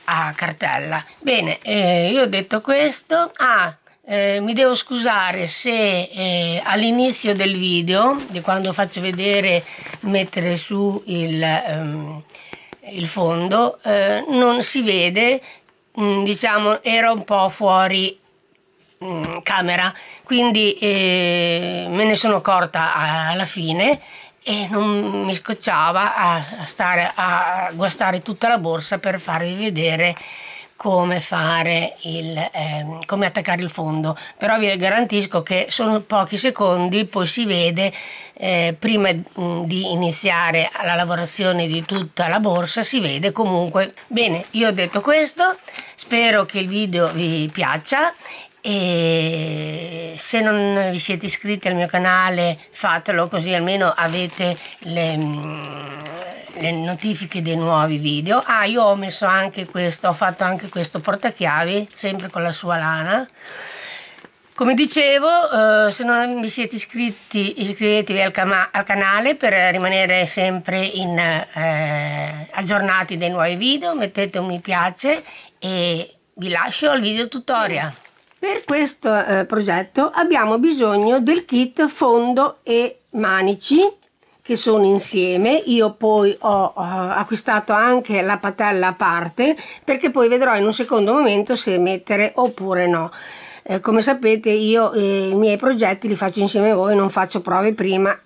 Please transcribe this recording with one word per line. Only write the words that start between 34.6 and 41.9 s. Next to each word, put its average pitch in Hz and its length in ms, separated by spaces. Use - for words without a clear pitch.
garantisco 196 640
che 185 260
sono 220 320
pochi 202 380
secondi, 190 680
poi 180 220
si 233 180
vede, 180 480
eh, 170 460
prima, 208 340
mm, 175 520
di 185 260
iniziare 170 800
la 170 120
lavorazione 175 720
di 160 180
tutta 175 440